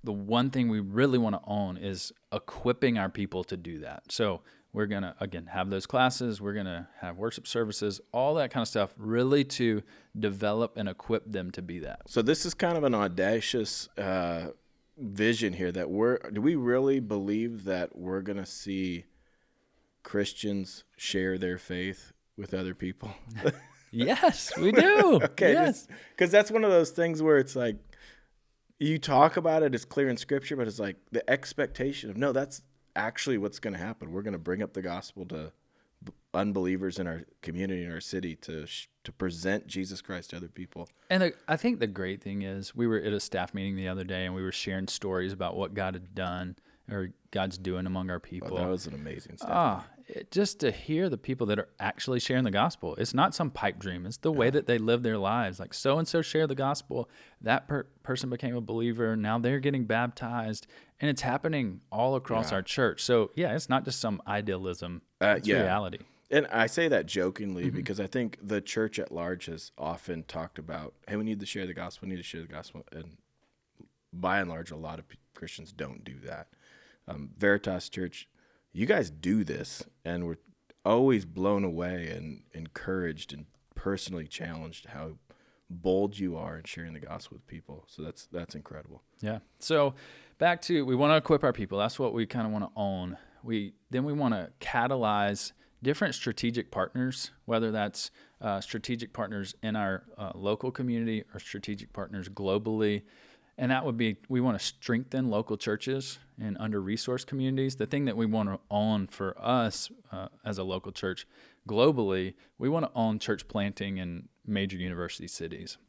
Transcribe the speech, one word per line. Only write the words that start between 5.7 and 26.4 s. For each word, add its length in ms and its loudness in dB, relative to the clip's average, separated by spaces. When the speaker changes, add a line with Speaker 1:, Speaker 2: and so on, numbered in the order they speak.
Speaker 1:
those 160 -2
classes, 520 2
we're 140 -4
gonna 360 -6
have 180 -8
worship 300 -6
services, 520 -2
all 240 2
that 160 0
kind 100 0
of 60 0
stuff, 280 0
really 500 4
to 360 2
develop 580 2
and 100 -2
equip 380 -2
them 260 -4
to 120 -10
be 160 -8
that. 280 -10
Speaker 2:
So 140 2
this 240 4
is 80 -4
kind 240 0
of 60 2
an 100 4
audacious, 920 0
uh, 520 -2
vision 580 2
here 180 0
that 180 -2
we're, 280 2
do 80 -4
we 160 4
really 440 4
believe 680 -2
that 320 -2
we're 240 -2
gonna 240 -4
see 600 -4
Christians 800 -2
share 400 0
their 200 -2
faith 560 -6
with 160 -8
other 220 -4
people? 360 -8
<laughs> 80 4
Speaker 1:
Yes, 640 4
we 140 6
do. 500 10
Speaker 2:
<laughs> 20 4
Okay, 300 6
Speaker 1:
Yes. 320 4
Speaker 2:
just, 40 -20
'cause 140 6
that's 180 8